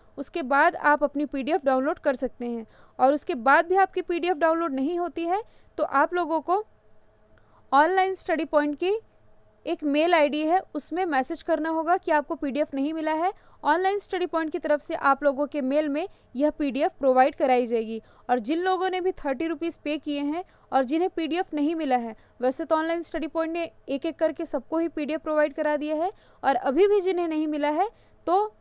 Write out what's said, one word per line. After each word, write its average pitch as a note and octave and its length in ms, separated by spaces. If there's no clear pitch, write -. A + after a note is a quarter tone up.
उसके D#4 240
बाद C#4+ 340
आप D4 280
अपनी C#4+ 220
पीडीएफ़ C#4 400
डाउनलोड C4+ 340
कर C#4 160
सकते B3 300
हैं। A#3 220
और C4 140
उसके D4+ 220
बाद C#4 320
भी F4+ 80
आपकी F#4+ 260
पीडीएफ़ F4 360
डाउनलोड E4 360
नहीं C#4 260
होती E4+ 240
है, F#4 200
तो - 60
आप D#4 300
लोगों D#4+ 280
को F#4+ 240
ऑनलाइन F#4 400
स्टडी E4 320
पॉइंट D4 300
की F#4+ 240
एक E4 180
मेल D4+ 300
आईडी D4+ 320
है, F4 160
उसमें D#4+ 320
मैसेज D4+ 360
करना D#4+ 280
होगा D#4+ 280
कि F4+ 140
आपको D4+ 240
पीडीएफ़ C#4+ 380
नहीं C#4 200
मिला D#4 180
है। E4 220
ऑनलाइन F#4 340
स्टडी F4+ 280
पॉइंट D#4+ 260
की F4 80
तरफ D4 220
से - 140
आप C4+ 280
लोगों C#4+ 240
के D4 140
मेल C#4+ 280
में D4+ 180
यह C#4+ 140
पीडीएफ़ D4 500
प्रोवाइड C4 360
कराई B3+ 300
जाएगी। A3+ 360
और B3 100
जिन C4 200
लोगों F#4 300
ने F#4 120
भी F#4 100
थर्टी C#4+ 360
रुपीज़ E4 360
पे D4 140
किए C#4+ 220
हैं D4 240
और C4+ 120
जिन्हें E4 320
पीडीएफ़ E4 400
नहीं D4 200
मिला D4 200
है, A#3 200
वैसे C4 240
तो E4 100
ऑनलाइन E4 260
स्टडी D#4+ 260
पॉइंट D#4+ 260
ने E4+ 180
एक-एक C#4 300
करके D#4+ 260
सबको D4 320
ही E4 100
पीडीएफ़ D#4 340
प्रोवाइड D4+ 320
करा D4+ 240
दिया D4+ 180
है, E4+ 160
और - 120
अभी D4 320
भी G4+ 140
जिन्हें F4 260
नहीं D#4 200
मिला D4 220
है, E4+ 200
तो G4+ 340